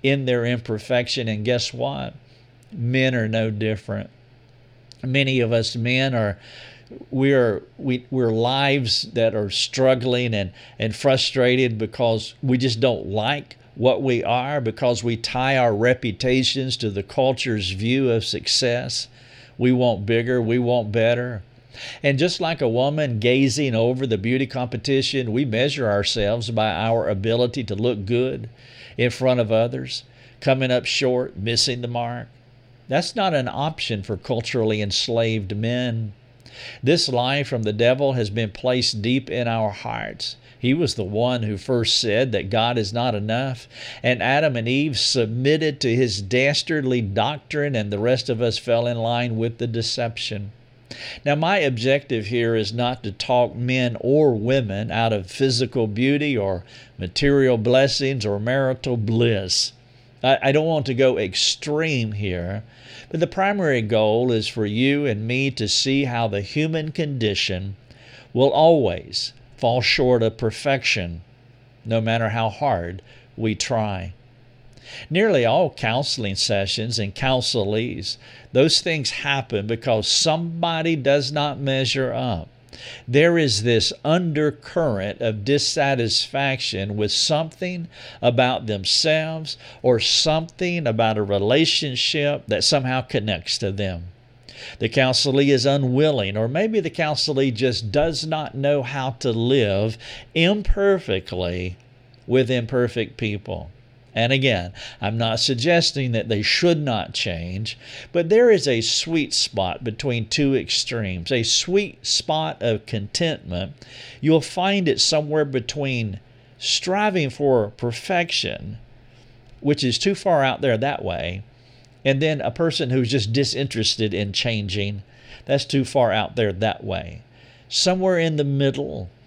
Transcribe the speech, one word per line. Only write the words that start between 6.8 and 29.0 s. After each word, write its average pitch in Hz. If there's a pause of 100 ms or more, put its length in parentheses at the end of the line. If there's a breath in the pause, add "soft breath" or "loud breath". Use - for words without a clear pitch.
we 139
are, 120 (140)
we, 123
we're 127
lives 131 (100)
that 113
are 104
struggling 123
and, 98 (260 loud breath)
and 110
frustrated 127
because 113 (100)
we 127
just 120
don't 123
like 113 (200)
what 113
we 127
are, 131
because 117
we 120
tie 131
our 120
reputations 127
to 110
the 101
culture's 120
view 120
of 113
success. 120 (500 loud breath)
We 123
want 120
bigger, 117
we 117
want 120
better. 120 (600 loud breath)
And 139
just 175
like 165
a 131
woman 127
gazing 131
over 127
the 110
beauty 123
competition, 127
we 131
measure 123
ourselves 104
by 107
our 110
ability 113
to 101
look 107
good 123 (480 loud breath)
in 120